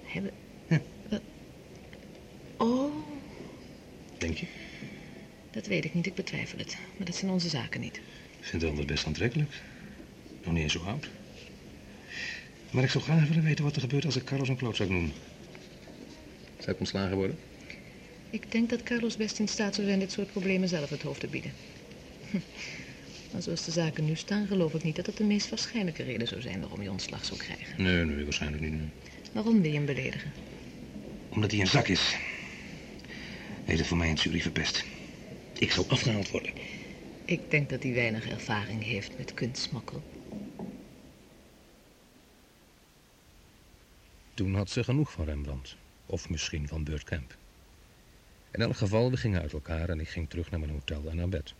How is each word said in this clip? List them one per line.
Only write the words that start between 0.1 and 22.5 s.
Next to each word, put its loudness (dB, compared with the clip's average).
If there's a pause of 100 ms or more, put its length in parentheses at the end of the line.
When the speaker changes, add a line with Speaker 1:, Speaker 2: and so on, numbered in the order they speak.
Speaker 2:
Ja. 6 (280)
Speaker 1:
Wat? 0 (1400)
Oh. 4 (1200)
Speaker 2:
Denk 0
je? -4 (1040)
Speaker 1:
Dat -6
weet 2
ik -4
niet, 4
ik -2
betwijfel -4
het. -6 (200)
Maar -4
dat -4
zijn 2
onze 4
zaken 0
niet. -6 (440)
Speaker 2:
Ik -12
vind 0
het 4
anders 0
best 0
aantrekkelijk. 2 (840)
Nog 2
niet 4
eens 2
zo -2
oud. -2 (1600)
Maar 6
ik 6
zou 4
graag 8
willen 6
weten 4
wat 4
er 2
gebeurt 2
als 2
ik 0
Carlos 2
een 4
klootzak 2
noem. 4 (1500)
Zou -2
ik 0
ontslagen 2
worden? 4 (920)
Speaker 1:
Ik -6
denk 4
dat 2
Carlos 2
best 0
in 4
staat 2
zou 2
zijn 6
dit 0
soort -2
problemen 4
zelf 2
het -2
hoofd -4
te -4
bieden. -4 (800)
<laughs> 0 (880)